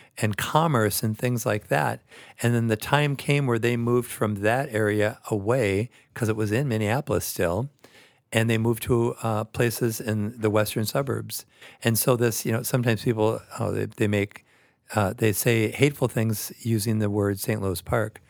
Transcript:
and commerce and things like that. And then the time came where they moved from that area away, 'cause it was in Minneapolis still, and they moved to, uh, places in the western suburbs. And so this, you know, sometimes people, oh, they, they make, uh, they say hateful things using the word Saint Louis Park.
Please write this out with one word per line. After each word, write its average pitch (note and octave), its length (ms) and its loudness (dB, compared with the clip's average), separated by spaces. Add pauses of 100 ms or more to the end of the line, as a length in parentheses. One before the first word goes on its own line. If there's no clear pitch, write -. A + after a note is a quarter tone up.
(180)
and G#2+ 200 0
commerce C3 680 2
and A2 140 -2
things B2 280 -2
like G#2+ 220 -2
that. C#3 320 0 (420)
And A#2+ 140 2
then A#2 120 2
the A2 100 2
time D3 400 0
came C#3+ 300 0
where A#2 120 2
they A#2+ 160 2
moved A#2 340 0
from G#2+ 260 -2
that A2+ 360 0
area G#2+ 480 0 (100)
away, G#2+ 600 0 (240)
'cause A2 160 -2
it A2 80 -2
was G#2+ 160 0
in C3+ 160 0
Minneapolis A2 560 0
still, G2 440 -2 (640)
and A2+ 180 2
they A2+ 80 2
moved A2+ 260 0
to, A#2 400 0
uh, A2 200 -2
places A#2 560 -2
in G#2+ 400 -2
the G#2+ 100 0
western G#2+ 360 0
suburbs. A2+ 600 -4 (380)
And A2+ 160 2
so B2+ 160 4
this, A#2 300 0
you A#2 80 0
know, A2 100 0
sometimes A#2+ 400 0
people, A2+ 380 0 (180)
oh, G2+ 120 0
they, G#2 140 -2
they G#2+ 220 -2
make, G2+ 380 -2 (500)
uh, G2+ 200 2
they A2 160 2
say A2+ 400 2
hateful C#3+ 360 2
things A2 520 -2
using A2+ 400 0
the G#2 100 0
word G2+ 300 0
Saint G#2+ 220 -2
Louis F#2+ 200 -2
Park. A2 480 -4